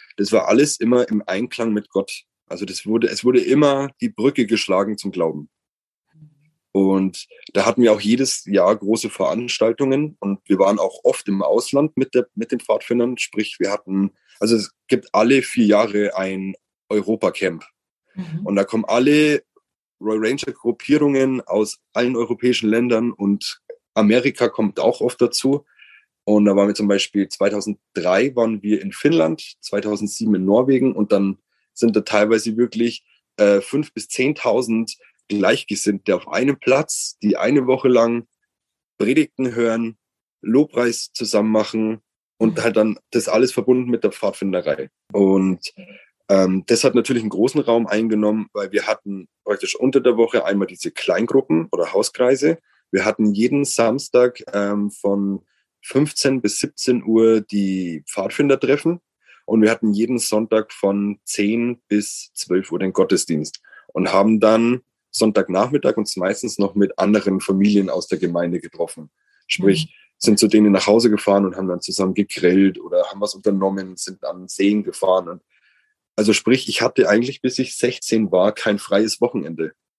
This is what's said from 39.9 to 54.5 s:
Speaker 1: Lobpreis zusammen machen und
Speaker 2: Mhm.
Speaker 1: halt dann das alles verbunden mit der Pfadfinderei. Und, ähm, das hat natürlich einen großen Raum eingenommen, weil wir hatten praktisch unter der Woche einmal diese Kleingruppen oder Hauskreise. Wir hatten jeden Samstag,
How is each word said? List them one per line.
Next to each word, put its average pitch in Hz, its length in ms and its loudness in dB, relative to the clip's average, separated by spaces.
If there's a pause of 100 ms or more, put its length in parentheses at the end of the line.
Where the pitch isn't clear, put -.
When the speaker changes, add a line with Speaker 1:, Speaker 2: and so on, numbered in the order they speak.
Speaker 1:
Lobpreis 123 720 0
zusammen 110 380 0
machen 110 500 -2 (360)
und 113 200 0
Speaker 2:
Mhm. 110 60 -4
Speaker 1:
halt 113 140 0
dann 110 220 2 (120)
das 117 160 -2
alles 123 240 2
verbunden 127 400 0
mit 117 120 -2
der 104 80 0
Pfadfinderei. 90 800 -4 (240)
Und, 95 600 2 (560)
ähm, 95 380 2
das 117 160 2
hat 120 120 2
natürlich 120 260 0
einen 110 80 -4
großen 110 320 0
Raum 117 240 2
eingenommen, 107 680 0
weil 98 180 -6
wir 101 160 -2
hatten 101 400 -6 (160)
praktisch 101 320 -4
unter 131 260 2
der 123 160 2
Woche 113 280 2
einmal 98 220 -2
diese 87 220 -10
Kleingruppen 90 840 0
oder 85 220 -4
Hauskreise. 131 640 0 (340)
Wir 95 140 0
hatten 107 280 0
jeden 127 320 0
Samstag, 123 840 0